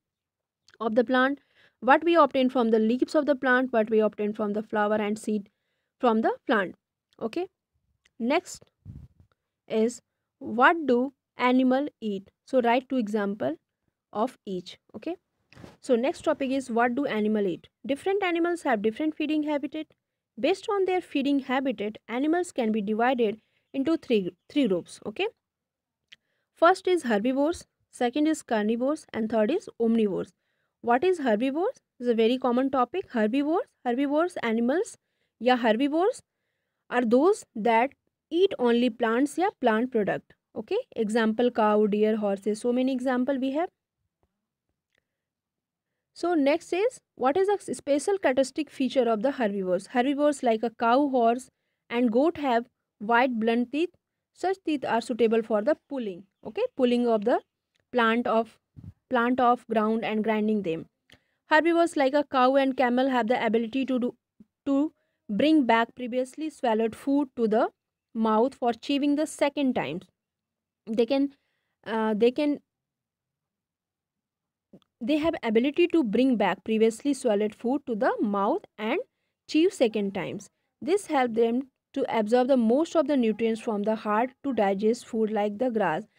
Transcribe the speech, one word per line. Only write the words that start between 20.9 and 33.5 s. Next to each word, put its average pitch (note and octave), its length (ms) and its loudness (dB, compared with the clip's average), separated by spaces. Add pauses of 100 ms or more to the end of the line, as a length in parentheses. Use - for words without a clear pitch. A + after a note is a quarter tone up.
feeding C#4+ 400 -2
habitat, B3+ 580 -4 (120)
animals D#4 420 -2
can A3 220 -2
be A3 80 -2
divided A3 580 0 (340)
into C#4 240 0
three, G3+ 380 -2 (140)
three C#4+ 180 0
groups. F3 380 -4
Okay. F4 220 -4 (1300)
First F#4 300 4
is F4+ 160 0
herbivores, B3+ 640 -2 (240)
second D4 380 -2
is D#4+ 160 -2
carnivores, A#3 720 -2
and A3 160 -4
third A3 200 2
is E4 200 -4 (120)
omnivores. A3 480 0 (520)
What A#3 220 0
is F4+ 160 0
herbivores? C4+ 600 -2 (200)
It's B3 100 -2
a A#3 40 2
very A3+ 240 2
common B3+ 320 0
topic. C4 440 -2
Herbivores, C#4 500 0 (220)